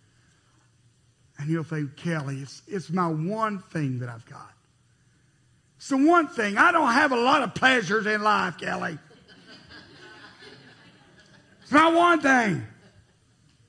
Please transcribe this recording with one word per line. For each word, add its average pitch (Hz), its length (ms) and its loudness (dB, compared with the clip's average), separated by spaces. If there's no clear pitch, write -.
and 147 120 -6
you'll 165 140 -2
think, 147 340 -8
"Kelly, 139 440 -6
it's, - 260 -16
it's 190 220 -10
my 175 180 -2
one 196 520 -4
thing 135 400 -6
that 123 100 -10
I've 117 160 -18
got. - 260 -20
It's - 120 -14
the 277 80 0
one 311 300 4
thing. 208 300 -4
I 330 140 6
don't 302 200 2
have 277 200 2
a 254 40 0
lot 262 280 2
of 208 100 -6
pleasures 220 540 0
in 214 160 -2
life, 196 340 0
Kelly. 180 400 -8
It's - 100 -20
my 320 200 6
one 339 280 4
thing." 226 460 2